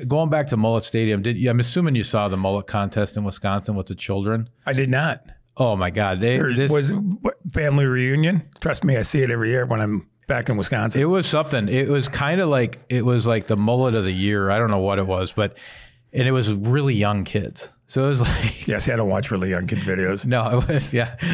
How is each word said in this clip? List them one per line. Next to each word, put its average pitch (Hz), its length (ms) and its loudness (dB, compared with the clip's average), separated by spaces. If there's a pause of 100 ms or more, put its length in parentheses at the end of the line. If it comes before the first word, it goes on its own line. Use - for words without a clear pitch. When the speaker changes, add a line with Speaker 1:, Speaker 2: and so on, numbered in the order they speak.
Speaker 1:
going 151 220 2
back 151 180 2
to 120 100 0
Mullet 110 280 2
Stadium, 110 360 0
did 120 140 -2
you, 123 140 0
I'm 120 100 4
assuming 147 360 0
you 107 80 2
saw 104 260 0
the 95 80 -2
mullet 95 300 0
contest 101 500 -2
in 104 80 -4
Wisconsin 101 500 -4
with 95 120 -4
the 92 80 -8
children? 107 520 -2 (180)
Speaker 2:
I 143 60 -4
did 131 180 0
not. 139 320 0 (400)
Speaker 1:
Oh 113 140 2
my 90 140 0
God. 95 320 0
They, 120 160 2
Speaker 2:
There 123 160 0
Speaker 1:
this 135 180 2
Speaker 2:
was, 147 220 2
what, 202 420 -2 (160)
family 143 320 2
reunion. 139 600 2 (180)
Trust - 240 -2
me, 135 100 4
I 110 60 2
see 135 220 0
it 123 60 0
every 113 200 0
year 123 160 0
when 117 160 0
I'm 104 260 -2 (180)
back 120 220 -2
in 120 80 0
Wisconsin. 110 460 -2
Speaker 1:
It 147 80 2
was 185 180 0
something. 143 400 0
It 131 220 0
was 139 180 2
kinda 170 380 0
like, 131 420 0
it 123 180 0
was 117 220 2
like 113 200 0
the 107 100 2
mullet 120 360 2
of 104 120 2
the 92 80 0
year. 98 380 2
I 104 60 2
don't 113 140 2
know 98 80 2
what 98 200 0
it 95 80 0
was, 92 260 -2
but, 101 240 -2 (560)
and 127 120 0
it 131 60 2
was 110 220 0
really 127 400 0
young 104 320 0
kids. - 440 -6 (180)
So 131 180 0
it 139 40 2
was 135 120 2
<laughs> - 0 -
like - 460 -2
Speaker 2:
Yes, 104 200 -2
I 123 80 0
don't 110 140 0
watch 101 220 -2
really 92 180 -2
young 90 160 -2
kid 101 140 -2
videos. 95 440 -2
Speaker 1:
No, 123 360 0
it - 80 0
was, 143 260 -2
yeah. 120 220 -2 (180)